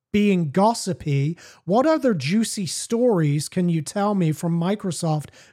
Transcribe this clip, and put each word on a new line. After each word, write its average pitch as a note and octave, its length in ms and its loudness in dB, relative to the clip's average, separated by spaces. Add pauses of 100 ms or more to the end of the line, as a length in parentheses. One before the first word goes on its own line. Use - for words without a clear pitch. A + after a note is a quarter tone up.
(120)
being F#3+ 400 2
gossipy, E3+ 840 0 (260)
what A3+ 220 2
other C#4+ 280 2
juicy F#3 520 -2
stories E3 840 0
can F3+ 220 0
you E3 120 0
tell G#3 320 -2
me E3+ 200 0
from E3+ 260 -2
Microsoft E3+ 680 -4 (240)